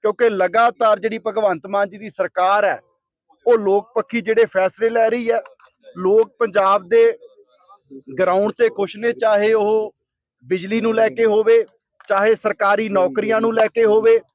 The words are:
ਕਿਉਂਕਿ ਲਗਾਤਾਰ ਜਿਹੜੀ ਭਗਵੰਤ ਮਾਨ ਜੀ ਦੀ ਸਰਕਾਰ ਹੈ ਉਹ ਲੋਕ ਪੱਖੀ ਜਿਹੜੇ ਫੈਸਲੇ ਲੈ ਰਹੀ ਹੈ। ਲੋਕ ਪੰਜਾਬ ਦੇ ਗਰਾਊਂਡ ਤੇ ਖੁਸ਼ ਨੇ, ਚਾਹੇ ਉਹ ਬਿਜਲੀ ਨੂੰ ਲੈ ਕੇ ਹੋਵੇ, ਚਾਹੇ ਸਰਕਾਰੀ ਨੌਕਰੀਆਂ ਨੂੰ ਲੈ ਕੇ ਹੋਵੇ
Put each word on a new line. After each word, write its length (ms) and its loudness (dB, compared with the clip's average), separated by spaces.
ਕਿਉਂਕਿ 260 0
ਲਗਾਤਾਰ 680 0
ਜਿਹੜੀ 220 -6
ਭਗਵੰਤ 460 -4
ਮਾਨ 220 -4
ਜੀ 100 -18
ਦੀ 120 -16
ਸਰਕਾਰ 540 -2
ਹੈ 140 -4
ਉਹ 120 4
ਲੋਕ 360 -2
ਪੱਖੀ 260 -6
ਜਿਹੜੇ 260 2
ਫੈਸਲੇ 440 -2
ਲੈ 200 0
ਰਹੀ 200 -4
ਹੈ। 100 0
ਲੋਕ 420 0
ਪੰਜਾਬ 500 0
ਦੇ 160 4
ਗਰਾਊਂਡ 340 0
ਤੇ 180 0
ਖੁਸ਼ 260 -8
ਨੇ, 180 -4
ਚਾਹੇ 380 0
ਉਹ 420 -2
ਬਿਜਲੀ 360 -4
ਨੂੰ 140 -2
ਲੈ 160 2
ਕੇ 160 -2
ਹੋਵੇ, 380 4
ਚਾਹੇ 260 2
ਸਰਕਾਰੀ 560 -2
ਨੌਕਰੀਆਂ 500 0
ਨੂੰ 140 -2
ਲੈ 140 2
ਕੇ 160 0
ਹੋਵੇ 340 4